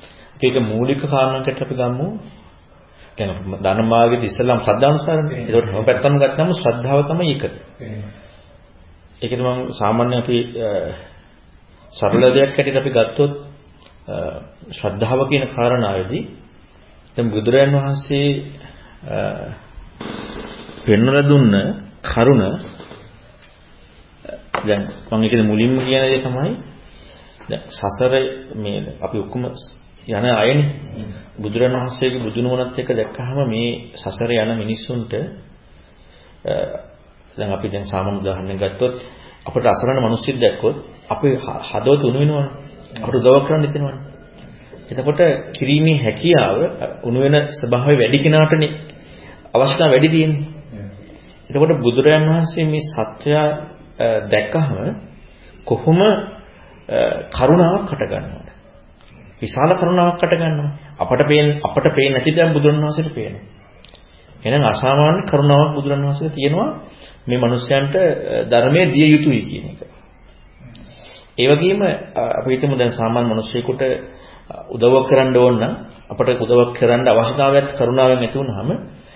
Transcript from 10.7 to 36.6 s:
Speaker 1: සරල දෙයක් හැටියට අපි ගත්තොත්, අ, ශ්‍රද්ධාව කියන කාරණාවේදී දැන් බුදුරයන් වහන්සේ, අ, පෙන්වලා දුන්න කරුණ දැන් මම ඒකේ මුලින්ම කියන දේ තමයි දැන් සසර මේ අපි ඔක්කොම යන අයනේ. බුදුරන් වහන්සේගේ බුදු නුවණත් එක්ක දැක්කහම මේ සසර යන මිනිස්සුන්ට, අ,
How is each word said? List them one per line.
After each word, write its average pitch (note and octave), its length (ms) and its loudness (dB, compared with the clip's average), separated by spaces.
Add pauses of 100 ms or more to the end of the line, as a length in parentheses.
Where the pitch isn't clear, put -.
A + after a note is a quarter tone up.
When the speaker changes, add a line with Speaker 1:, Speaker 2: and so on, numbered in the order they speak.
Speaker 1:
සරල G#2+ 340 2
දෙයක් C3+ 220 4
හැටියට C3+ 260 0
අපි C3 140 0
ගත්තොත්, B2 420 2 (680)
අ, G2 120 -12 (540)
ශ්‍රද්ධාව A2+ 560 -4
කියන C3+ 220 0
කාරණාවේදී A#2 760 -2 (960)
දැන් A#2+ 120 -2
බුදුරයන් A#2+ 440 2
වහන්සේ, C#3 560 -2 (760)
අ, - 120 -8 (1600)
පෙන්වලා B2 420 4
දුන්න C#3+ 300 6 (480)
කරුණ A#2+ 420 2 (2250)
දැන් G2+ 240 0 (220)
මම A2 180 0
ඒකේ A2+ 200 2
මුලින්ම G#2+ 340 2
කියන C3 240 0
දේ C3 200 2
තමයි C3 300 -4 (920)
දැන් - 220 -8
සසර B2+ 460 -2 (400)
මේ G#2 260 -8 (180)
අපි - 220 -8
ඔක්කොම G2+ 240 -8 (600)
යන A2+ 260 -4
අයනේ. B2+ 380 2 (680)
බුදුරන් A2+ 400 -2
වහන්සේගේ B2+ 460 -4
බුදු A2 200 -6
නුවණත් B2+ 380 -2
එක්ක B2+ 120 -6
දැක්කහම B2 520 -4
මේ A#2 260 -2 (240)
සසර A2+ 400 -8
යන A2 220 0
මිනිස්සුන්ට, A2+ 580 -6 (1300)
අ, - 120 -4 (800)